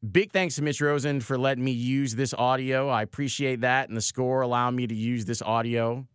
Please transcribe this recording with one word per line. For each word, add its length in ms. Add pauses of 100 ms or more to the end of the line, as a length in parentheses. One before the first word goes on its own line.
Big 220
thanks 240
to 80
Mitch 180
Rosen 400
for 160
letting 260
me 80
use 440
this 180
audio. 560
I 140
appreciate 580
that, 260
and 80
the 60
Score 400
allowing 340
me 120
to 80
use 300
this 160
audio. 720